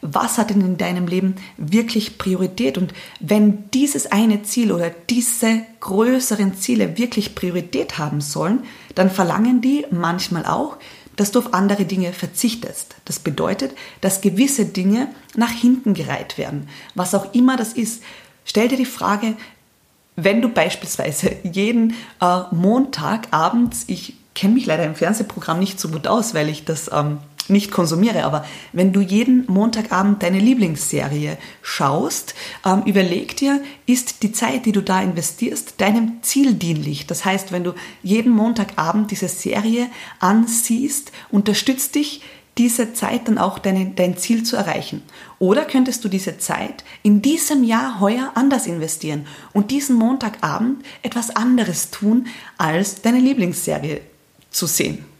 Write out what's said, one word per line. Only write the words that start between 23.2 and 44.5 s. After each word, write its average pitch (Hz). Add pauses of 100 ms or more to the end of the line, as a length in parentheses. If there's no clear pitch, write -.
abends, 233
ich - (200)
kenn 202
mich 254
leider 160
im 156
Fernsehprogramm 175
nicht 196
so -
gut 156
aus, 220
weil 151
ich 156
das, 156
ähm, 147 (280)
nicht 202
konsumiere, 175
aber 147 (260)
wenn 185
du 202
jeden 240
Montagabend 202
deine 185
Lieblingsserie 156 (240)
schaust, - (300)
ähm, 196
überleg 190
dir, 277 (260)
ist -
die 214
Zeit, 233
die 220
du 196
da 190
investierst, -
deinem 226
Ziel 269
dienlich? 151
Das -
heißt, 196
wenn 180
du 175 (300)
jeden 226
Montagabend 214
diese 190
Serie 226 (320)
ansiehst, 226 (180)
unterstützt 208
dich 294 (360)
diese 233
Zeit 233
dann 220
auch, 190
deine, 190
dein 180
Ziel 226
zu 226